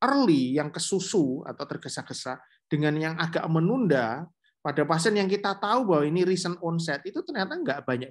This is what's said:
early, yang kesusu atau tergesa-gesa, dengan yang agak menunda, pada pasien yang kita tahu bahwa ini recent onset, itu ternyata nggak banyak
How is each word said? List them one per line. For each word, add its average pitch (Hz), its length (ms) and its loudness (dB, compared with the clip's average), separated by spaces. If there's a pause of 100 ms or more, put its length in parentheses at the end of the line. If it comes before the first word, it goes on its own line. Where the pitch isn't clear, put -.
early, 175 560 4
yang 151 160 -4
kesusu 165 720 0
atau - 240 -10
tergesa-gesa, - 720 -10 (240)
dengan 151 320 0
yang 160 240 -2
agak 165 240 -2
menunda, 160 800 2 (400)
pada 147 160 0
pasien 165 320 2
yang 196 160 2
kita 196 320 0
tahu 233 240 2
bahwa 151 240 4
ini 180 160 2
recent 175 320 0
onset, 165 480 -4
itu 403 160 -8
ternyata 233 320 -6
nggak 202 320 -4
banyak 127 260 -2